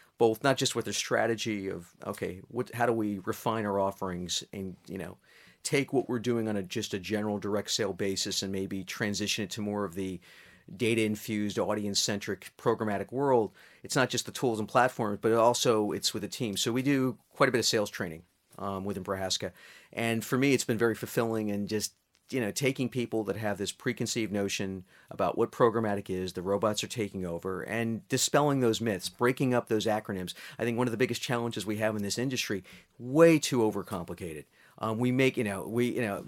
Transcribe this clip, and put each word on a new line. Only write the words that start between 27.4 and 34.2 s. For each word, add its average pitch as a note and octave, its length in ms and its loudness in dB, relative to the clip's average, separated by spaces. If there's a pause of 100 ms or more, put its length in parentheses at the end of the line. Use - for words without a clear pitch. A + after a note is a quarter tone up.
and A2+ 480 -4
dispelling C#3+ 520 2
those A2+ 200 4
myths, G#2+ 300 -2
breaking B2+ 420 2
up A#2+ 160 2
those G#2+ 160 2
acronyms. G#2 480 -2 (260)
I A2+ 60 -2
think A#2 140 0
one B2 80 2
of A#2 60 -2
the A2 40 -4
biggest A#2+ 240 0
challenges A#2 460 -2
we G#2+ 100 -2
have G#2+ 180 0
in G#2+ 80 -4
this G2+ 140 -4
industry, A#2+ 480 -2 (340)
way D#3 400 8
too C3+ 200 0
overcomplicated. F2+ 840 -2 (320)